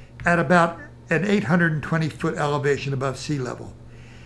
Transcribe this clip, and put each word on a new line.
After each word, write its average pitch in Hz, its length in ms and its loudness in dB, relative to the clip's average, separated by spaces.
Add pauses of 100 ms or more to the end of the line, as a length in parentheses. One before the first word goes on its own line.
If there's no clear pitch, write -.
(260)
at 170 140 4
about 165 400 4 (300)
an 160 160 2
eight 208 200 2
hundred 170 260 4
and 151 120 -4
twenty 160 260 0
foot 160 260 -4
elevation 143 580 0
above 131 240 -4
sea 151 220 -4
level 120 340 -8 (520)